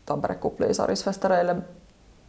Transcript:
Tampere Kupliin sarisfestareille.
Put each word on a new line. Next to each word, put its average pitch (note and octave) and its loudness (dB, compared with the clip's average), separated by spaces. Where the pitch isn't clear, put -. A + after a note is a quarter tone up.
Tampere - -2
Kupliin - 0
sarisfestareille. F#3 2